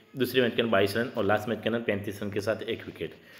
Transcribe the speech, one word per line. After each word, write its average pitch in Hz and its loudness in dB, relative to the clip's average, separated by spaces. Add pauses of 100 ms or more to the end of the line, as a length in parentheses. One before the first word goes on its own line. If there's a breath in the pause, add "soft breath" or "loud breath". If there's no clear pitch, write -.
(180 loud breath)
दूसरी 123 4
मैच 113 4
के 120 -8
अंदर 117 -2
बाईस 101 4
रन 117 0 (100)
और 107 2
लास्ट 107 2
मैच 107 -2
के 117 0
अंदर 117 0
पैंतीस 104 -4
रन 104 -6
के 107 -4
साथ 101 -2
एक 107 -6
विकेट। 82 -10 (280 loud breath)